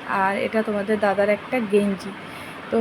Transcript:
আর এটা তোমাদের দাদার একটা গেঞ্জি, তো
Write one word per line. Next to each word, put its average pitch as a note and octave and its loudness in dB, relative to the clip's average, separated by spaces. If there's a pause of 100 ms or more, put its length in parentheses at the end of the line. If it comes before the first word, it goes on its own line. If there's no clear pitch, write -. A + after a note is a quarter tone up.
আর G3 2
এটা G#3+ 0
তোমাদের G#3 0
দাদার G3+ 2
একটা G#3 0
গেঞ্জি, G3+ 2 (600)
তো A3+ 2